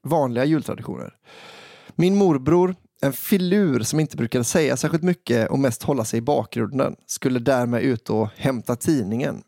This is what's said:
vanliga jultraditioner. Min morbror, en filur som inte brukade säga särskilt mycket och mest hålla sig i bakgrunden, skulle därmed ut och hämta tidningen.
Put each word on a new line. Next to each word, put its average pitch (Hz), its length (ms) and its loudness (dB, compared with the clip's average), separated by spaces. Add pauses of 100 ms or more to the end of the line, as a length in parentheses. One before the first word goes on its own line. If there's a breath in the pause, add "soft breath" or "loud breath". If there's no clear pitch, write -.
vanliga 131 420 0
jultraditioner. - 680 -4 (800 loud breath)
Min 185 200 4
morbror, 180 600 4 (260)
en 139 120 0
filur 180 640 2
som 147 200 -2
inte 156 180 -2
brukade 120 260 0
säga 131 340 2
särskilt 156 260 -2
mycket 120 460 0
och 135 100 -2
mest 135 240 -2
hålla 143 220 0
sig 113 120 -4
i 117 40 -2
bakgrunden, 127 760 -2 (120)
skulle 127 320 -2
därmed 120 420 0
ut 127 280 -2
och 107 280 0
hämta 127 380 -2
tidningen. 117 720 -2